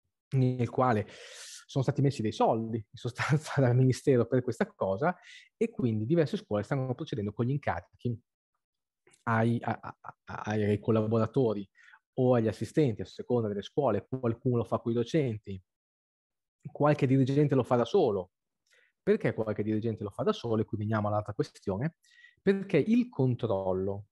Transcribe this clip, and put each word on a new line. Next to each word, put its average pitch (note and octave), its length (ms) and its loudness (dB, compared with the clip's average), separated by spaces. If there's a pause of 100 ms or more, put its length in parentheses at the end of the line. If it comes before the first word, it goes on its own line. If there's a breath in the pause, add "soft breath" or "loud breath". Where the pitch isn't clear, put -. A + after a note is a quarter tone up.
(360)
nel B2+ 340 2
quale A#2+ 380 2
sono - 720 -8
stati C3 200 0
messi C3+ 200 0
dei G#2+ 100 -2
soldi A2+ 440 0
in - 220 -10
sostanza - 580 -2
<laughs> C#3+ 40 2
dal B2 140 4
Ministero B2+ 520 4
per B2+ 160 0
questa D#3+ 240 -2
cosa G#2+ 500 -2 (400 loud breath)
e A3+ 140 -2
quindi A2 360 -2
diverse D#3+ 300 0
scuole G#2 260 -4
stanno C3 320 -4
procedendo G#2+ 380 -6
con A#2+ 140 -2
gli B2+ 40 0
incarichi A#2+ 640 -6 (1080)
ai, A#2 380 2
a-, - 180 -6
a-, - 160 -16 (280)
a-, - 200 -12
ai G#2 340 0
collaboratori A2 920 0 (500 soft breath)
o B2+ 160 4
agli A2+ 120 2
assistenti, A2 560 -2
a F2+ 40 -10
seconda A#2+ 420 -4
delle G2+ 140 -6
scuole, A2+ 440 -2
qualcuno B2 520 -2
lo A#2 60 0
fa A2+ 140 -2
coi A#2 160 -4
docenti, A#2 680 -2 (1080)
qualche D3 360 2
dirigente C3+ 480 4
lo C3 80 4
fa B2+ 140 2
da A#2+ 80 4
solo. A2 480 0 (720 soft breath)
Perché F#3 280 2
qualche G#2+ 280 -2
dirigente G#2+ 400 -2
lo G2+ 80 -6
fa - 140 -6
da G#3 80 2
solo? A2 300 0
E - 20 0
qui - 140 -8
veniamo G#2+ 280 0
all'altra G#2+ 260 -2
questione, B2+ 600 -4 (480 soft breath)
perché G3 340 0
il A3+ 320 4
controllo G2+ 1040 0